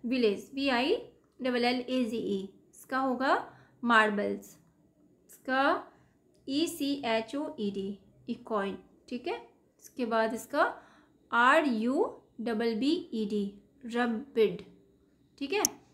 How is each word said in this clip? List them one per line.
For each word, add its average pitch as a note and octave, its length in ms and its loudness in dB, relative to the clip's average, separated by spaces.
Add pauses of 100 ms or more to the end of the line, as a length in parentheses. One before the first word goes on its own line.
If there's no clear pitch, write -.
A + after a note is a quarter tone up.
विलेज, A#3+ 480 0
वी C#4 160 0
आई C4 260 2 (460)
डबल B3 240 0
एल B3 240 0
ए B3+ 160 0
जी A3 120 -4
ई। G3 320 -4 (240)
इसका - 240 -8
होगा C4 560 0 (300)
मार्बल्स, G#3 760 2 (720)
इसका C4+ 600 0 (600)
ई D4 180 0
सी C#4 380 -4
एच A3+ 300 -2
ओ D4+ 240 -6
ई G#3 120 -2
डी, G3 280 -6 (300)
इकॉइड। G3 480 -4 (320)
ठीक A#3+ 180 -8
है, G4+ 80 -4 (440)
इसके - 260 -8
बाद A3+ 280 0
इसका - 480 -2 (500)
आर C4+ 360 6
यू B3+ 540 0 (200)
डबल A3+ 340 0
बी D4 380 0
ई A3 120 0
डी, G3+ 280 -2 (320)
रबिड। A3+ 760 0 (800)
ठीक C#4 140 -6
है, G4+ 100 2 (300)